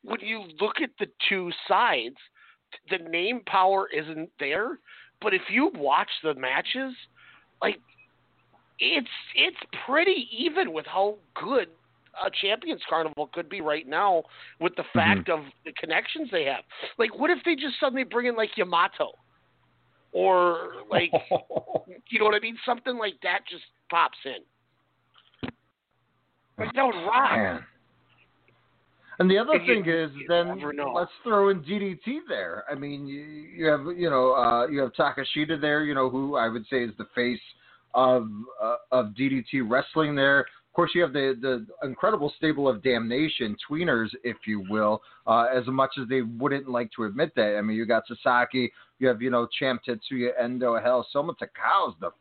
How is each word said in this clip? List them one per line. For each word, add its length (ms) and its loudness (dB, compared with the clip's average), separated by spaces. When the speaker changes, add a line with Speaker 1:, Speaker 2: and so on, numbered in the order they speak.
Speaker 1:
when 160 -6
you 240 -6
look 220 0
at 160 -6
the 80 -4
two 240 0
sides, 480 2
the 80 -2
name 380 -2
power 440 4
isn't 380 -6
there. 380 -4
But 140 0
if 160 2
you 240 2
watch 360 0
the 140 -2
matches, 580 -4
like, 180 -2
it's, 300 0
it's 220 0
pretty 440 2
even 400 -2
with 140 -6
how 300 0
good 360 -2
a 60 0
Champions 460 -2
Carnival 460 -2
could 160 -8
be 120 -8
right 260 -2
now 340 2
with 160 0
the 80 -4
Speaker 2:
Mm-hmm. 160 0
Speaker 1:
fact 300 4
of 100 0
the 60 -12
connections 600 -4
they 140 0
have. 180 -2
Like, 180 0
what 140 2
if 140 2
they 100 2
just 240 -6
suddenly 240 0
bring 240 -2
in, 80 0
like, 200 -2
Yamato? 580 0
Or, 640 4
like, 220 2
Speaker 2:
<laughs> 100 -6
Speaker 1:
you 100 -2
know 60 4
what 100 4
I 40 2
mean? 240 -8
Something 340 -4
like 260 -4
that 160 0
just 140 -14
pops 360 2
in. 1200 -16
Like, 140 -6
that 100 4
would 120 2
rock. 320 4
Speaker 2:
Man. 280 -2
And 100 6
the 80 6
other 160 4
Speaker 1:
And 120 4
you, 80 6
Speaker 2:
thing 180 2
is, 240 0
Speaker 1:
you 120 -14
Speaker 2:
then 200 4
Speaker 1:
never 260 -6
know. 200 -4
Speaker 2:
let's 180 -2
throw 260 4
in 140 0
D 160 -2
D 160 -4
T 220 -4
there. 420 -6
I 60 -4
mean, 320 -8
you, 140 -10
you 440 -8
have, 160 4
you 140 0
know, 220 6
uh, 340 4
you 120 -2
have 140 0
Takashita 640 0
there, 240 2
you 120 -2
know, 120 2
who 280 -2
I 120 2
would 220 -4
say 140 2
is 160 -4
the 160 -10
face 240 0
of, 320 4
uh, 140 0
of 240 2
D 140 0
D 200 0
T 120 -2
wrestling 540 0
there. 260 6
Of 320 -10
course, 200 2
you 80 4
have 120 2
the, 280 2
the 240 -2
incredible 500 0
stable 300 2
of 160 0
Damnation, 760 0
tweeners, 420 0
if 220 -4
you 240 -4
will, 320 2
uh, 260 4
as 140 0
much 340 0
as 80 -6
they 140 0
wouldn't 480 -4
like 260 -4
to 100 -4
admit 300 -2
that. 220 2
I 40 0
mean, 140 0
you 120 -2
got 200 2
Sasaki, 640 0
you 80 2
have, 120 2
you 120 0
know, 160 2
Champ 300 -2
Tetsuya 420 -4
Endo, 400 0
hell, 320 2
Soma 220 -2
Takao 560 0
is 100 -12
the 220 -8